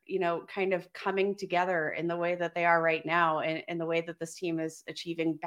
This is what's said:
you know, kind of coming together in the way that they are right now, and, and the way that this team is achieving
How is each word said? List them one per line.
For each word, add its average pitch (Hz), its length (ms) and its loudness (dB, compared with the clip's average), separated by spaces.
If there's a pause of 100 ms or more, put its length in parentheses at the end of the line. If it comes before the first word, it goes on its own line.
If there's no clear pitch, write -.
you 190 120 -2
know, 170 280 0
kind 190 260 -2
of 175 200 -2
coming 196 420 0
together 180 560 0
in 160 160 -4
the 170 100 -2
way 175 180 0
that 170 200 -4
they 170 100 2
are 170 160 6
right 160 240 2
now, 160 340 4
and, 160 280 -2
and 170 120 -4
the 165 60 -2
way 165 160 0
that 165 180 -8
this 165 160 -10
team 165 240 -2
is 160 280 -6
achieving 160 600 -2